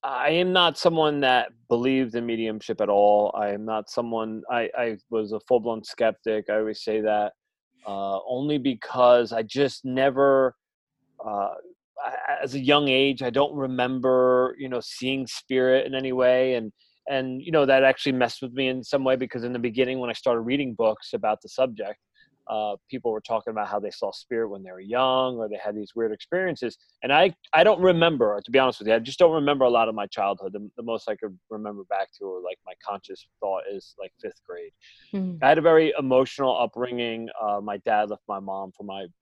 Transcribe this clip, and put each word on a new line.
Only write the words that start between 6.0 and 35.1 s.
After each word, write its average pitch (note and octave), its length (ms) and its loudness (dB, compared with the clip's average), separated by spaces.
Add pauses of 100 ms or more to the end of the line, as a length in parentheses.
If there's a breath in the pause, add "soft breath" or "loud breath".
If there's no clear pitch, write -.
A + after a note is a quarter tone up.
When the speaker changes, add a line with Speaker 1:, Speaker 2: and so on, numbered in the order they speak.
Speaker 1:
I G#2+ 40 0
always A2 280 -2
say A2 200 -2
that, G#2+ 320 0 (520)
uh, G2 400 -6
only C#3+ 320 -4
because B2 760 4
I A2+ 120 -2
just C3 400 -2
never, C3 720 2 (680)
uh, G2+ 260 -4 (540)
I, C3+ 380 -6
as C3+ 140 -6
a C#3 40 -4
young C#3+ 280 4
age, C3+ 340 2
I B2 80 -2
don't C#3+ 240 0
remember, B2+ 1040 2
you C3+ 100 -10
know, B2 120 -6
seeing C3 480 -6
spirit C3 580 2
in C3+ 80 -8
any C3 160 -4
way. B2+ 440 2
And, A2 180 -4 (360)
and, C3 320 -4
you D#3+ 120 -8
know, D3+ 120 4
that C3+ 200 6
actually C3+ 260 2
messed B2+ 320 0
with B2 120 -12
me C3 120 -2
in B2+ 160 -4
some C3+ 220 -2
way, C3 100 2
because B2 300 -6
in B2 80 -6
the B2 80 -6
beginning, B2+ 400 -2
when A#2+ 100 -4
I A2+ 40 -6
started A#2 260 0
reading B2+ 340 -2
books A2 380 -2
about G#2+ 300 -2
the G#2 60 -20
subject, G#2+ 520 -4 (500 soft breath)
uh, G#2+ 260 -4 (140)
people B2 200 -6
were A2 120 -4
talking A2+ 300 -6
about G#2+ 160 -4
how G#2 120 -4
they G2+ 100 -6
saw G2 220 -8
spirit A2+ 380 -6
when G2 120 -12
they F#2 80 -16
were F#2 80 -16
young, B2+ 600 0
or A2 100 -6
they G#2 80 -6
had G#2 180 -6
these G#2+ 220 -10
weird A2+ 160 -2
experiences. E3 640 -6 (260)
And B2 80 -4
I, E3+ 240 4 (200)
I D#3+ 100 8
don't G3 160 6
remember, E3 580 4
to - 120 -12
be C3 80 6
honest C3 220 2
with G#2 80 -4
you, A2 40 6
I A2+ 60 6
just A#2 200 -6
don't E3+ 140 8
remember C#3+ 320 2
a B2 60 6
lot A2+ 180 4
of A2 60 -4
my G2+ 140 -6
childhood. G2 440 -4
The, G#2 240 -12
the A#2 60 -14
most A2+ 260 -6
I G#2+ 80 -4
could G2+ 180 -10 (140)
remember G#2 400 -12
back G2 200 -4 (100)
to, G2+ 80 -12
or, F#2 160 -10
like, F2+ 240 -10
my F#2 80 -18 (120)
conscious G2 400 -12 (140)
thought G2 220 -4 (100)
is, - 260 -14
like, F#2+ 220 -16
fifth - 260 -14
grade. - 260 -16 (420 soft breath)